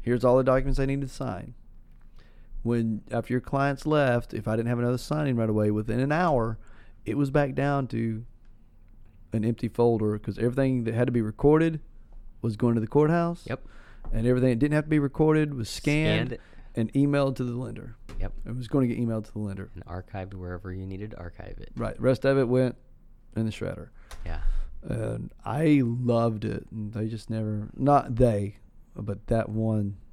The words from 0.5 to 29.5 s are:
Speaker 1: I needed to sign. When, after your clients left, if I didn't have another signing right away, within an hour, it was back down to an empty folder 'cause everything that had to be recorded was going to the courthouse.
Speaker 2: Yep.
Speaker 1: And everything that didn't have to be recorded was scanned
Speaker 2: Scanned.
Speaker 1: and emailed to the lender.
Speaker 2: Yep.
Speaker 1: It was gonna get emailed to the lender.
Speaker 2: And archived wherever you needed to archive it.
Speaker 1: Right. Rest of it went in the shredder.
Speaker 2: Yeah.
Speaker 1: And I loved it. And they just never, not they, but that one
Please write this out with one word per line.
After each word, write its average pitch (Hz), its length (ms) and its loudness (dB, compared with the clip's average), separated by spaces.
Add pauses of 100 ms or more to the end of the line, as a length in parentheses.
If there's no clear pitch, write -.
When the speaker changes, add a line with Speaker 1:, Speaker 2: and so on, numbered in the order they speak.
Speaker 1:
I 135 60 2
needed 139 220 -2
to 127 60 -12
sign. 117 420 -8 (1040)
When, 113 480 -2
after 117 240 -4
your 123 80 0
clients 139 440 -2
left, 139 480 2
if - 140 -4
I 110 80 0
didn't 117 120 0
have 120 120 0
another 123 180 0
signing 147 400 -2
right 113 120 0
away, 107 220 2
within 110 280 -2
an 139 120 0
hour, 139 460 2 (480)
it 113 120 -2
was 139 140 2
back 139 240 2
down 139 320 0
to 113 380 -4 (1040)
an 110 140 0
empty 117 240 0
folder 110 500 2
'cause - 180 -6
everything 123 460 2
that 110 100 -2
had 120 140 4
to 131 40 0
be 120 100 2
recorded 151 580 4 (600)
was 113 160 -2
going 117 180 2
to 113 60 2
the 110 60 -4
courthouse. 170 600 2
Speaker 2:
Yep. 117 180 -8 (460)
Speaker 1:
And 113 160 2
everything 127 220 4
that 117 100 2
didn't 147 140 4
have 151 120 2
to 156 40 -10
be 151 100 4
recorded 151 540 2
was 120 160 -6
scanned 156 600 2
Speaker 2:
Scanned. 120 120 -10 (340)
Speaker 1:
and 113 180 -2
emailed 139 420 2
to 131 80 -4
the 120 120 -4
lender. 117 400 -10 (240)
Speaker 2:
Yep. - 140 -2 (140)
Speaker 1:
It 117 80 -6
was 123 120 -8
gonna 135 200 2
get 113 100 -2
emailed 113 280 -2
to - 60 -20
the 104 80 -8
lender. 98 360 -8
Speaker 2:
And 85 100 -14
archived 92 480 -10
wherever 90 400 -8
you 95 120 -8
needed 95 260 -10
to - 80 -14
archive 87 400 -12
it. - 180 -12
Speaker 1:
Right. 110 240 -6
Rest 127 240 2
of 135 120 4
it 131 120 4
went 127 260 2 (600)
in 110 100 0
the 107 60 -2
shredder. - 380 -8 (360)
Speaker 2:
Yeah. 80 160 -4 (400)
Speaker 1:
And 113 500 -6 (140)
I 143 400 4
loved 117 580 0
it. 107 280 -4
And 104 220 -6
they 110 140 -4
just 110 220 -10
never, 107 460 -4
not 131 400 4
they, 104 420 2 (380)
but 101 320 -8
that 113 220 2
one 107 480 0 (160)